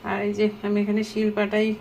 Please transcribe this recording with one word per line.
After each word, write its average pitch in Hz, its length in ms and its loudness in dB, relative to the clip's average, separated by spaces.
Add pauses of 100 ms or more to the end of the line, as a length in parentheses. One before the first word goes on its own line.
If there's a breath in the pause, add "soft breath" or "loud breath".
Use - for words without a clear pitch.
আর 202 180 -2
এই 208 120 0
যে 214 160 2 (140)
আমি 208 180 2
এখানে 208 220 0
শিলপাটাই 214 760 0